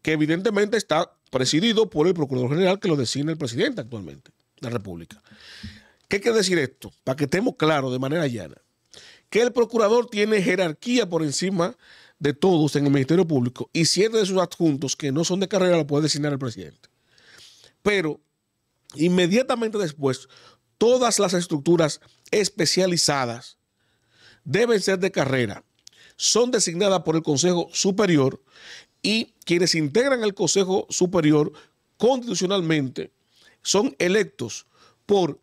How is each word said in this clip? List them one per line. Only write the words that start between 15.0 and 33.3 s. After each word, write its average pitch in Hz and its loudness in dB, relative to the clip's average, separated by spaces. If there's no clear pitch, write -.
no 156 0
son 185 -2
de 185 -2
carrera 185 2
lo 147 -2
puede 147 0
designar 147 -2
el 139 -4
presidente. 101 -12
Pero 185 0
inmediatamente 202 0
después, 147 -4
todas 240 2
las 202 0
estructuras 165 0
especializadas 156 -2
deben 208 2
ser 190 0
de 185 0
carrera. 127 -2
Son 240 2
designadas 185 0
por 160 0
el 160 0
Consejo 165 0
Superior 175 2
y 214 -4
quienes 170 0
integran 220 0
el 202 -2
Consejo 185 0
Superior 165 2
constitucionalmente 190 -2